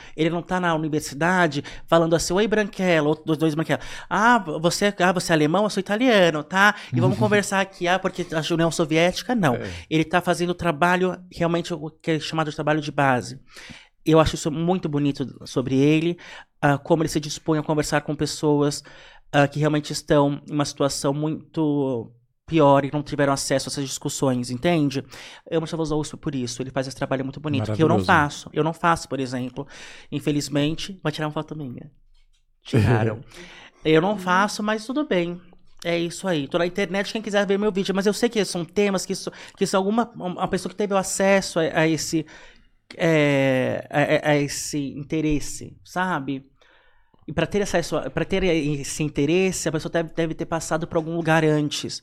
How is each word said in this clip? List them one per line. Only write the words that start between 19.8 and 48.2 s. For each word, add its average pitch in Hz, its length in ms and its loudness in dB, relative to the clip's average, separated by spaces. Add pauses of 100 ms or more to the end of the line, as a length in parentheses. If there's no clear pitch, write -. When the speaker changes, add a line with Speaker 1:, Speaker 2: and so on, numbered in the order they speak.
Speaker 1:
estão 143 560 2
em - 20 -12
uma 147 140 0
situação 139 480 -2
muito 143 1000 -2 (320)
pior 143 400 6
e 135 80 -6
não 147 100 -2
tiveram 143 300 0
acesso 135 360 -2
a - 20 -6
essas 143 160 -4
discussões, 127 640 -2
entende? 139 520 0 (480)
Eu 165 80 0
amo 160 60 -2
o - 20 -6
Chavoso 160 280 -4
da - 20 0
usp 151 220 -4
por 147 160 -6
isso, 123 260 -6
ele 131 100 -8
faz 131 160 -4
esse 131 100 -12
trabalho 135 280 -2
muito 135 160 -10
bonito, 143 320 -2
que 104 100 0
eu 156 60 6
não 170 80 4
Speaker 2:
Maravilhoso. - 100 0
Speaker 1:
faço. 151 460 2
Eu 151 120 0
não 160 100 -2
faço, 170 340 0
por 135 120 -6
exemplo, 127 460 -6 (440)
infelizmente. 147 920 -2
Vai 156 100 -2
tirar 156 160 -4
uma 151 40 -8
foto 156 240 -8
minha. 139 340 -12 (720)
Tiraram. 110 580 2 (320)
Speaker 2:
<laughs> - 320 -20
Speaker 1:
Eu 156 180 6
não 202 160 0
faço, 185 440 2
mas 214 220 -2
tudo 294 240 -2
bem. 175 320 0 (440)
É 170 140 0
isso 170 300 -4
aí. 147 180 0
Tô 175 120 -2
na 170 80 2
internet, 190 460 -4
quem 220 100 -4
quiser 202 240 0
ver 196 120 2
meu 208 140 0
vídeo. 190 220 -2
Mas 196 120 0
eu 214 60 4
sei 233 160 0
que 214 160 0
são 175 200 -4
temas 196 420 0
que 196 80 -4
so-, - 180 -10 (240)
que 190 100 0
são 196 140 2
alguma... 226 340 0
Uma 180 320 -6
pessoa 180 240 -4
que - 60 -18
teve 202 180 -2
o - 20 4
acesso 190 600 2
a, 165 40 4
a 160 260 2
esse... 156 360 -2 (720)
é, 135 920 2
a, 147 380 2
a, 151 40 6
a 147 40 4
esse 143 420 -4 (180)
interesse, 151 880 -4
sabe? 139 600 -4 (840)
E 151 60 -10
pra 117 140 -2
ter 208 160 0
acesso 202 340 0
a, 135 140 -2
pra 165 140 -2